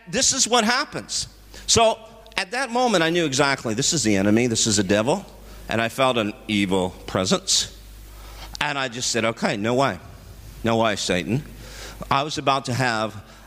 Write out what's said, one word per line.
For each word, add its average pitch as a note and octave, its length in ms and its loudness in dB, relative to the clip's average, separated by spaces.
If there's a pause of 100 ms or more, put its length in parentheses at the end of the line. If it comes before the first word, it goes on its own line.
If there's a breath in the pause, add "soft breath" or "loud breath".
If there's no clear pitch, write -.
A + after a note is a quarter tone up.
this G#3+ 260 0
is C4 140 0
what A3+ 160 4
happens. A3 640 -2 (400 loud breath)
So A3 320 4 (360)
at F#3 160 -2
that A#3+ 200 -4
moment, A#3 320 4
I D#3+ 60 4
knew E3+ 160 2
exactly, C3+ 480 0
this B2 200 0
is C#3 100 0
the G#2+ 120 4
enemy, G#2 320 4
this A2+ 200 0
is G#2 100 4
the G#2 60 4
devil, A2 420 2 (440 loud breath)
and A2+ 120 0
I A2+ 80 2
felt C3 280 2
an G#2 160 0 (140)
evil F#2+ 440 2 (140)
presence. - 720 0 (840 loud breath)
And C#3+ 180 0
I C3+ 100 -2
just A#2+ 240 -6
said, A2+ 140 0
"Okay, B2 320 -2
no A2 160 0
way. B2+ 260 0 (640)
No A2+ 140 2
way, A2 180 2
Satan." F#2+ 480 -2 (680 loud breath)
I C#3 140 2
was D3+ 140 -6
about C3+ 280 0
to B2+ 80 -2
have A2+ 420 0 (320 loud breath)